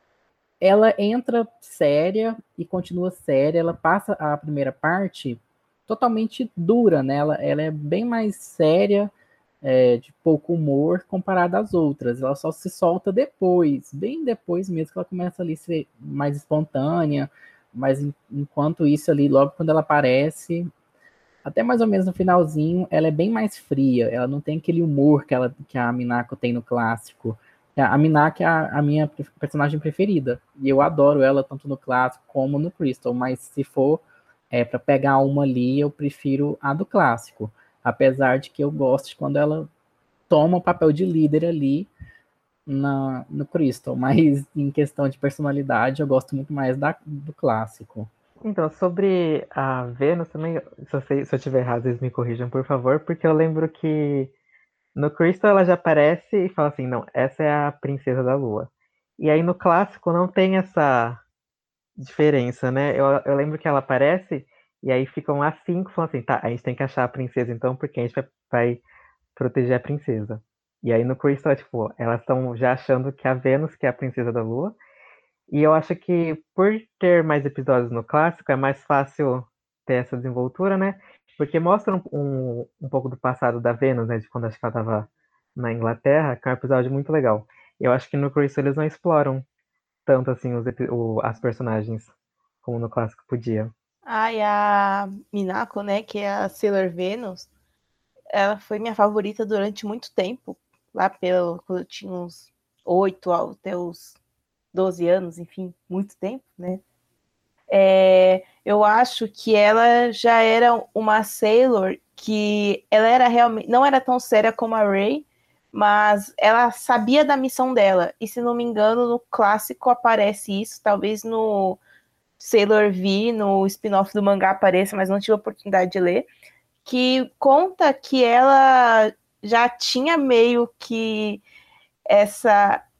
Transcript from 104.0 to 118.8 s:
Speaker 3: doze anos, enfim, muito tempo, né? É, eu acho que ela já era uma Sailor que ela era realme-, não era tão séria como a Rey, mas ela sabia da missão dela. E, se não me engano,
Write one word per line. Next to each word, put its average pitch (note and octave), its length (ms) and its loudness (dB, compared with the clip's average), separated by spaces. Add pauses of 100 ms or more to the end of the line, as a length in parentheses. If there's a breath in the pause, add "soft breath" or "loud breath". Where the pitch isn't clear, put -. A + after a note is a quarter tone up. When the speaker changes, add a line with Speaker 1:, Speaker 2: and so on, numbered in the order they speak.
Speaker 3:
doze F3 340 -2
anos, F3 320 0
enfim, F3+ 340 -14 (140)
muito G3 300 -6
tempo, A#3+ 260 -10 (140)
né? F3+ 240 -8 (920)
É, F#3+ 720 6 (220 soft breath)
eu G#3 180 2
acho A3+ 440 2
que A3 280 -2
ela A#3 560 4
já A3+ 300 2
era A#3 420 4 (100)
uma G#3+ 300 2
Sailor G#3+ 760 2 (180)
que G#3 760 -2
ela A3 180 4
era B3 200 6
realme-, A#3 400 2
não B3 180 4
era C4+ 160 4
tão B3+ 180 -2
séria A3 320 2
como A3+ 240 -4
a G#3+ 140 2
Rey, G#3 360 0 (460)
mas G#3 640 2
ela A#3 340 4
sabia A#3+ 520 2
da C#4+ 140 2
missão C4 360 -2
dela. G3 460 4
E, A3+ 80 -6
se A#3+ 140 -8
não A#3+ 140 -2
me A#3+ 80 -4
engano, A3+ 440 0